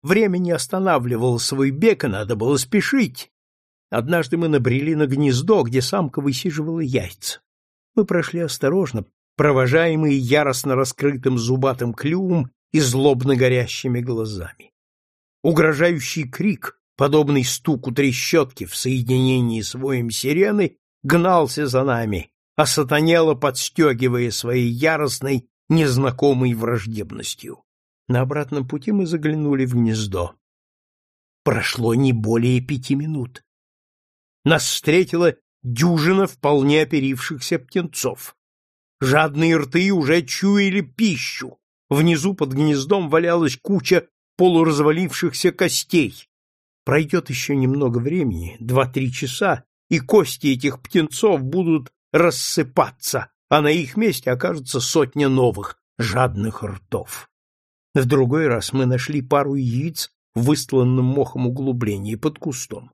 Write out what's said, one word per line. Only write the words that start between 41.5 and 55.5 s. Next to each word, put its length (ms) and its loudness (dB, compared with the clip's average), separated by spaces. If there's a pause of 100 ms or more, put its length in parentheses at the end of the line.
Внизу 460 2
под 180 -2
гнездом 560 0
валялась 480 2
куча 500 0 (300)
полуразвалившихся 1120 2
костей. 800 -2 (560)
Пройдет 440 0
еще 260 -2
немного 420 0
времени, 600 -2
два-три 520 0
часа, 540 -2 (240)
и 100 2
кости 480 2
этих 340 -2
птенцов 600 0
будут 480 -2 (220)
рассыпаться, 1160 0 (180)
а 120 4
на 100 4
их 260 -2
месте 340 0
окажется 480 -4
сотня 480 0
новых 500 0 (200)